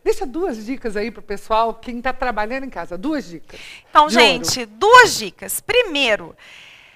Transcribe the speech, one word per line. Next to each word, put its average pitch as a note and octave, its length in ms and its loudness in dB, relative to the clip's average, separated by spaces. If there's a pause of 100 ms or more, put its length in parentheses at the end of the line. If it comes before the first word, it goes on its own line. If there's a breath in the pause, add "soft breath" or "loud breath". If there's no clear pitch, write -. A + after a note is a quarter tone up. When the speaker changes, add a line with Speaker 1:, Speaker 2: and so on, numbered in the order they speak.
Speaker 1:
Deixa G4 220 -2
duas B3+ 400 -6
dicas G#3+ 320 -8
aí G#3 140 -6
pro G#3 100 -16
pessoal, A3 540 -4
quem A#3+ 260 -14
tá C4+ 100 -4
trabalhando A#3+ 540 -6
em C4 40 -12
casa, F3 280 -12
duas C4+ 280 -6
dicas E3+ 320 -20 (320 loud breath)
Speaker 2:
Então, D4+ 180 6
Speaker 1:
de - 80 -2
Speaker 2:
gente, B3+ 460 2
Speaker 1:
ouro. A3 120 -12
Speaker 2:
duas G#4 420 8
dicas. F#3+ 460 -10
Primeiro, C#4+ 720 -2 (600 soft breath)